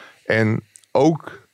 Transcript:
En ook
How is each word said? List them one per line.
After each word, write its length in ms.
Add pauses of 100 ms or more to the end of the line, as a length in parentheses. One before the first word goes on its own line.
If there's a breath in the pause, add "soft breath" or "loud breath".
(240 loud breath)
En 380 (300)
ook 600